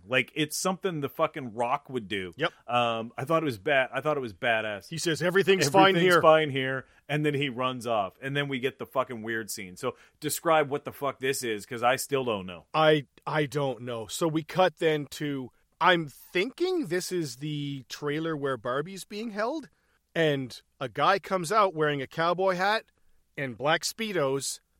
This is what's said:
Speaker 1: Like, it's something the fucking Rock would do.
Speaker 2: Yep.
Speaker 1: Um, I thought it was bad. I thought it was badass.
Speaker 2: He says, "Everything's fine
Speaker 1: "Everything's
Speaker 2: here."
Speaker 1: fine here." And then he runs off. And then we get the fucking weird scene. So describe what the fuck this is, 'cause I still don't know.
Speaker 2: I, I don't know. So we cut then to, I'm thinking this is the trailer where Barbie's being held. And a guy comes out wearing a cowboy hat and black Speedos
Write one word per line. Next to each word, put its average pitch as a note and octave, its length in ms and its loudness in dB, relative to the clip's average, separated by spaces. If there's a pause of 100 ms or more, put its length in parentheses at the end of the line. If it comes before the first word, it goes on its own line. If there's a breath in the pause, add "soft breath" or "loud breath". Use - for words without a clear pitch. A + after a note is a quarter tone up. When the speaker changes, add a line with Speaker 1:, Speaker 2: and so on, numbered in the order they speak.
Speaker 1:
Like, B2+ 260 2
it's D3 220 -2
something F#3 440 -2
the C#3 80 -4
fucking C#3+ 460 -4
Rock B2 360 -2
would A#2+ 180 -6
do. F#2 280 -4
Speaker 2:
Yep. D#3+ 160 -4 (160 loud breath)
Speaker 1:
Um, A#2 500 0
I B2 60 -4
thought D#3+ 180 0
it D#3+ 40 -2
was A#2+ 120 -4
bad. C3 340 2
I C3 80 -4
thought D3 160 0
it C#3 40 -4
was A#2+ 140 -8
badass. A2 540 -2
Speaker 2:
He E3 100 -8
says, D3+ 240 -2
"Everything's F3+ 460 4
fine F#3+ 280 8
Speaker 1:
"Everything's F3+ 180 6
Speaker 2:
here." D#3+ 80 6
Speaker 1:
fine D#3 280 8
here." C3 340 -4 (240 soft breath)
And D3+ 160 0
then D3 100 2
he C#3 140 0
runs B2+ 380 -4
off. G#2+ 340 0
And C#3 160 -6
then C#3+ 120 -2
we C3+ 100 -4
get B2+ 200 -4
the A2+ 80 -10
fucking B2 360 -4
weird A2+ 280 -4
scene. F#2 260 -10
So B2+ 180 -4 (260 soft breath)
describe D#3 500 2
what C#3+ 140 -6
the A#2+ 80 -10
fuck C3+ 280 -6
this C3 240 -2
is, G#2+ 200 -2
'cause A#2 180 -8
I B2 140 4
still C3+ 280 -2
don't G#2 220 -2
know. F2 180 -14 (100)
Speaker 2:
I, D#3 320 4 (200)
I D3+ 200 0
don't C3+ 360 -4
know. A#2 260 -8
So - 200 -2
we D#3+ 140 -2
cut F3 360 2
then D#3 340 0
to, C#3 380 -8 (300)
I'm E3+ 280 4
thinking C4+ 800 -4
this F3 260 -4
is D#3 240 -4
the C#3+ 520 -8
trailer D#3 480 -4
where C#3 200 -2
Barbie's D3 480 -6
being G#3+ 260 -8
held. A3+ 380 -6 (480)
And C#3+ 440 0 (200)
a C3+ 80 -6
guy D3+ 320 2
comes F3+ 320 -4
out G3+ 220 4
wearing D3 280 0
a B2+ 60 -6
cowboy F3+ 480 0
hat G3+ 260 0 (560)
and C3 180 -6
black D3+ 260 0
Speedos D3 760 -2 (220)